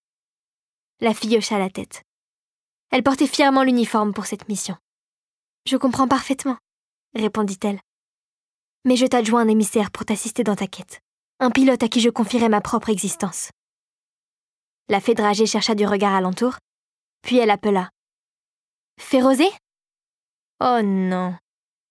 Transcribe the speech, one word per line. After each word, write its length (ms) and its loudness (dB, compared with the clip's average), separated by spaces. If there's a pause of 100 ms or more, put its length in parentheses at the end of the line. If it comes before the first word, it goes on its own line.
(1000)
La 140 2
fille 220 0
hocha 220 -2
la 120 -2
tête. 320 -14 (880)
Elle 120 0
portait 240 2
fièrement 360 4
l'uniforme 500 2
pour 140 -8
cette 220 -10
mission. « 280 -8 (880)
Je 100 0
comprends 320 0
parfaitement », 500 -2 (560)
répondit-elle. « 680 -4 (1040)
Mais 120 4
je 100 2
t'adjoins 360 2
un 60 2
émissaire 420 2
pour 140 -12
t'assister 400 -4
dans 120 0
ta 120 -6
quête, 320 -20 (400)
un 100 2
pilote 320 2
à 60 2
qui 120 -2
je 100 2
confierai 380 0
ma 120 2
propre 300 -4
existence. » 600 -6 (1400)
La 120 0
fée 140 2
dragée 320 2
chercha 280 0
du 100 0
regard 300 2
alentour, 440 -2 (640)
puis 160 0
elle 120 4
appela. « 400 0 (1120)
Fée 200 0
Rosée ? » « 300 4 (1120)
Oh 240 2
non », 520 -2 (540)